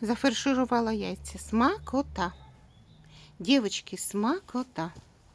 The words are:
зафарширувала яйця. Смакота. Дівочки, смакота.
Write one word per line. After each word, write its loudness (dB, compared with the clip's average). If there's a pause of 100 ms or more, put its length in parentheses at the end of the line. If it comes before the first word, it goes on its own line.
зафарширувала 2
яйця. -6
Смакота. 0 (1080)
Дівочки, 2
смакота. -4 (420)